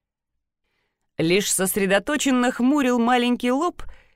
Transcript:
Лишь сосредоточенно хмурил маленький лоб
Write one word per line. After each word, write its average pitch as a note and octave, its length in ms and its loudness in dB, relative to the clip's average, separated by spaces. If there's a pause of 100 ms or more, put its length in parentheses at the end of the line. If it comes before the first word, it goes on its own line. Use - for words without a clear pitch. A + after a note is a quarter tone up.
(1160)
Лишь F3 340 0
сосредоточенно G#3 1000 0
хмурил B3+ 480 0
маленький A#3+ 520 0
лоб D4+ 320 -2 (320)